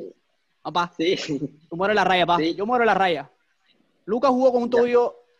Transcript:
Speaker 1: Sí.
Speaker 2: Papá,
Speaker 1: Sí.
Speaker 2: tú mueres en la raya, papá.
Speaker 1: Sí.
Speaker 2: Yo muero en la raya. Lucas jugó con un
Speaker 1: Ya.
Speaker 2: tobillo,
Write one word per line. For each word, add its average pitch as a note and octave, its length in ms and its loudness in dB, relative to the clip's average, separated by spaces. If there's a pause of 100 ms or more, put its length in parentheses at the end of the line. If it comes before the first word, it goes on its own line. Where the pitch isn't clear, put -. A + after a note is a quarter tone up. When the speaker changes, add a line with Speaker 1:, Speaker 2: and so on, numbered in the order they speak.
Speaker 1:
Sí. F#3+ 120 -16 (500)
Speaker 2:
Papá, F3 340 -4
Speaker 1:
Sí. E3 200 0 (540)
Speaker 2:
tú E3+ 60 -10
mueres G3 160 0
en G#3+ 40 0
la G3 80 2
raya, F3+ 220 2
papá. E3+ 160 2
Speaker 1:
Sí. E3 120 -2
Speaker 2:
Yo F#3 120 -8
muero A#3+ 180 0
en - 40 2
la G3+ 60 2
raya. F3 360 -2 (720)
Lucas B3 260 0
jugó B3+ 220 2
con B3 100 0
un A#3+ 80 -6
Speaker 1:
Ya. A#3+ 80 2
Speaker 2:
tobillo, A#3+ 380 2 (240)